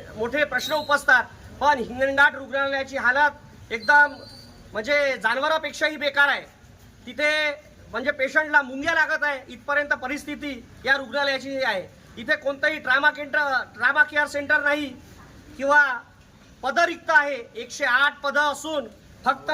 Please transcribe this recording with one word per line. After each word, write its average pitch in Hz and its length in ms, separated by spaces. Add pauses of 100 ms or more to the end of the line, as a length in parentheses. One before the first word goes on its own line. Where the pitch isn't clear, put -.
(180)
मोठे 240 260
प्रश्न - 300
उपसतात, 285 500 (360)
पण 277 200
हिंगणघाट 277 560
रुग्णालयाची 269 600
हालत 262 340 (400)
एकदम 285 420 (600)
म्हणजे 269 500
जनावरापेक्षाही 302 760
बेकार 285 300
आहे. 233 140 (640)
तिथे 302 460 (400)
म्हणजे 254 200
पेशंटला 294 500
मुंग्या 269 320
लागत 311 300
आहे, 269 300
इथपर्यंत 285 360
परिस्थिती 285 760 (200)
या 269 120
रुग्णालयाची 269 680
आहे. 190 380 (160)
इथे 240 180
कोणतंही 285 440
ट्रॉमा 277 300
केंद्र, 285 540 (120)
ट्रॉमा 277 280
केअर 294 240
सेंटर 285 360
नाही 294 220 (720)
किंवा 285 260 (800)
पदं 320 220
रिक्त 330 240
आहे. 285 460
एकशे 247 300
आठ 277 360
पदं 277 200
असून 294 440 (400)
फक्त 269 280